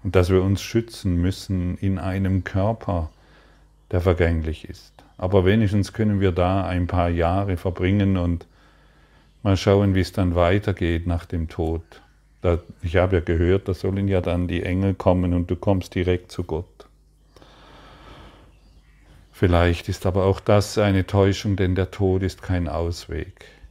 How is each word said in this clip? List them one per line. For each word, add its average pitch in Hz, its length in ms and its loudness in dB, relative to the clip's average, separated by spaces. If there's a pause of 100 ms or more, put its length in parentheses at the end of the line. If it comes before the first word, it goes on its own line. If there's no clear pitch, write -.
und 95 140 0
dass 90 140 4
wir 92 120 4
uns 98 200 0
schützen 98 580 -2
müssen 90 560 -2
in 95 220 -2
einem 95 440 -2
Körper, 98 680 -4 (800)
der 120 100 2
vergänglich 82 680 0
ist. - 280 -20 (240)
Aber 92 260 2
wenigstens 101 480 2
können 104 280 0
wir 95 120 2
da 90 340 0
ein 87 200 -2
paar 87 240 0
Jahre 87 480 0
verbringen 95 580 0
und 87 300 -2 (960)
mal 98 160 2
schauen, 98 360 4
wie 95 60 2
es 90 120 -2
dann 90 220 0
weitergeht 87 720 0
nach 85 200 -4
dem 82 220 -6
Tod. 82 340 -4 (580)
Da, 85 180 2 (240)
ich 85 140 -2
habe 92 220 4
ja 80 40 0
gehört, 87 460 0
da 92 60 -2
sollen 98 340 -4
ja 95 120 2
dann 87 280 -2
die 87 160 -4
Engel 92 300 0
kommen 90 380 2
und 87 160 0
du 92 60 -2
kommst 95 400 -2
direkt 90 380 -2
zu 92 100 -8
Gott. 82 240 -6 (2750)
Vielleicht 87 580 2
ist - 180 -6
aber 92 180 0
auch 95 160 2
das 104 360 2
eine 98 300 2
Täuschung, 98 480 2
denn 92 220 0
der 92 160 -2
Tod 95 320 0
ist - 180 -6
kein 87 260 -2
Ausweg. 82 760 -8 (260)